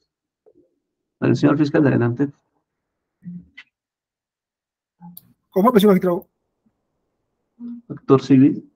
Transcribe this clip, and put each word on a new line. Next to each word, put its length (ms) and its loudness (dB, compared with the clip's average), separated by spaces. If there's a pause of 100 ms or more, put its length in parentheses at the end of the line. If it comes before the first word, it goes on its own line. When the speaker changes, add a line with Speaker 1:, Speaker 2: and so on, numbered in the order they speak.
(1200)
Speaker 1:
El 160 0
señor 200 0
fiscal, 300 0
adelante. 420 -2 (3250)
Speaker 2:
Conforme, 300 0
señor 140 4
magistrado. 360 -2 (1600)
Speaker 1:
Actor 320 0
civil. 560 0